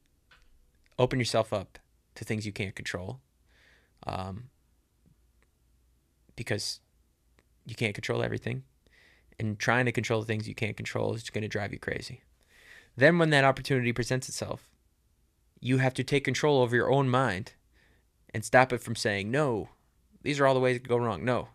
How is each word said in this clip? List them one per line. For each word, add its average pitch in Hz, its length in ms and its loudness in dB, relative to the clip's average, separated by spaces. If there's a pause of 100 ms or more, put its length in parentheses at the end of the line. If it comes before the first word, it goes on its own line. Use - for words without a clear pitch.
(1000)
Open 127 220 2
yourself 113 320 0
up 98 260 -6 (380)
to - 80 -14
things 107 200 -4
you 104 80 -6
can't 98 220 -8
control, 101 460 -10 (880)
um, 95 420 -10 (1900)
because - 440 -6 (840)
you 117 120 -14
can't 104 180 -2
control 117 300 -4
everything. 120 400 -6 (720)
And 107 180 -4
trying 123 300 2
to 120 60 0
control 113 280 0
the 107 60 -6
things 107 220 -4
you - 80 -10
can't 107 200 -4
control 110 380 -4
is 110 160 -10
gonna 107 160 -4
drive 101 260 -6
you - 60 -8
crazy. - 440 -10 (720)
Then 160 220 6
when 160 120 4
that 139 140 6
opportunity 131 480 2
presents 123 360 -2
itself, - 420 -8 (880)
you 131 180 2
have 131 160 2
to 127 100 -2
take 143 200 0
control 139 380 2
over 120 140 2
your 117 160 4
own 139 160 4
mind 123 460 0 (760)
and 110 120 -4
stop 127 280 6
it 117 80 -2
from 117 140 -8
saying, 101 380 -2
"No, 127 380 0 (520)
these 143 160 -2
are 139 80 6
all 135 80 6
the 127 60 2
ways 127 160 4
it 123 40 -6
could 127 80 -10
go 120 80 2
wrong." 113 280 -2
No, 120 300 -2